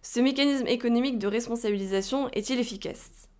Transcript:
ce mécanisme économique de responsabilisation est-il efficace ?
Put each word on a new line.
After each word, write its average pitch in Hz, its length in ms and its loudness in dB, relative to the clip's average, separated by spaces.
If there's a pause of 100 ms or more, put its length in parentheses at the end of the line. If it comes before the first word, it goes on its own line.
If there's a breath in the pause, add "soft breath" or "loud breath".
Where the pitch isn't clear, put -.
ce - 160 -4
mécanisme 269 480 4
économique 240 540 2
de 202 80 -2
responsabilisation 214 1040 0
est-il 247 260 -2
efficace ? - 720 -6 (100)